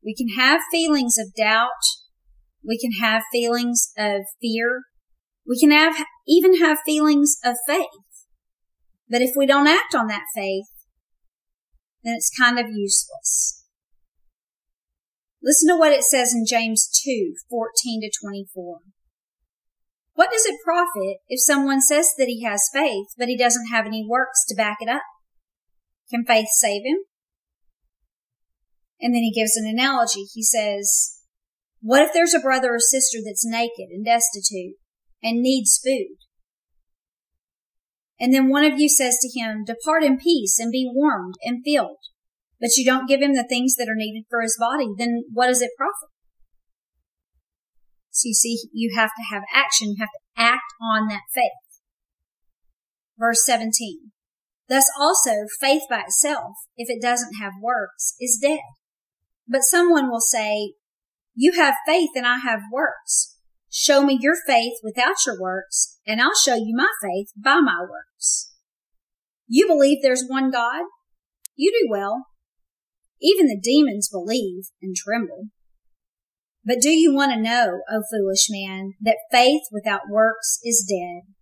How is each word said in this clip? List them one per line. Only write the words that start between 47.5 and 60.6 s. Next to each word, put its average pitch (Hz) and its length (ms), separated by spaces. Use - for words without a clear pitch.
So - 160
you 220 80
see, 233 360
you 226 240
have 220 220
to 226 60
have 202 180
action. 262 380
You 202 100
have 214 120
to - 80
act 233 420
on 220 280
that 208 160
faith. - 480
Verse 226 260
seventeen. 220 680
"Thus 262 280
also, 269 520
faith 285 300
by 226 160
itself, 247 500
if 240 120
it 226 120
doesn't 240 400
have 196 180
works, 220 600
is 247 200
dead." 285 200
But 254 160
someone 339 460
will 233 120
say, 214 540